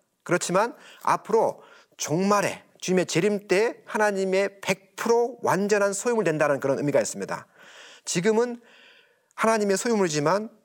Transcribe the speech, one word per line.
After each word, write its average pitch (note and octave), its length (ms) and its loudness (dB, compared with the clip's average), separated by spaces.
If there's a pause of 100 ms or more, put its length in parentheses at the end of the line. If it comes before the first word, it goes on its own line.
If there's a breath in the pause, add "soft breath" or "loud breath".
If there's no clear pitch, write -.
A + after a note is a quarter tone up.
(240)
그렇지만 F3+ 520 -2 (280 loud breath)
앞으로 - 580 0 (360 loud breath)
종말에 F3+ 680 0 (160)
주님의 F3+ 280 0
재림 G3+ 400 -2
때 G#3 380 0
하나님의 G3 760 -2
백 - 340 -6
프로 A#3+ 460 0
완전한 G3+ 500 2
소유물 A3 320 -2
된다는 D3+ 360 0
그런 C3+ 180 0
의미가 C#3 240 0
있습니다. G2 460 -8 (580 loud breath)
지금은 A3+ 560 0 (720 soft breath)
하나님의 G#3+ 420 2
소유물이지만 F#3+ 760 0 (160)